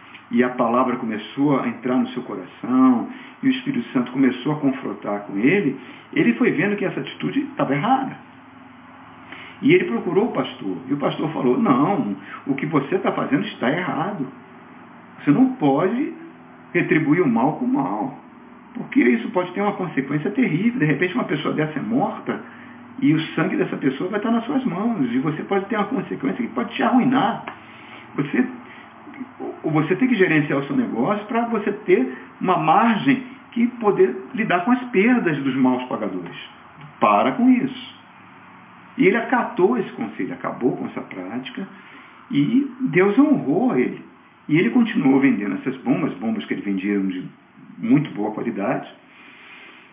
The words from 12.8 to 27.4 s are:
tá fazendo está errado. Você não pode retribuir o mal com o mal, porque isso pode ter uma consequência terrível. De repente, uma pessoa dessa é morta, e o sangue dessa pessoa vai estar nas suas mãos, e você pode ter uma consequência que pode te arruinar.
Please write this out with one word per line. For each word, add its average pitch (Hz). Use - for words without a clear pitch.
tá 202
fazendo 143
está -
errado. 160
Você 143
não -
pode 180
retribuir 160
o 151
mal 120
com 131
o 123
mal, 107
porque -
isso 233
pode 180
ter 196
uma 202
consequência 151
terrível. 226
De 156
repente, 156
uma -
pessoa -
dessa 151
é -
morta, 120
e 143
o 156
sangue -
dessa -
pessoa 147
vai 208
estar 226
nas 233
suas 262
mãos, 180
e 120
você 151
pode 196
ter 226
uma 202
consequência -
que -
pode -
te -
arruinar. 196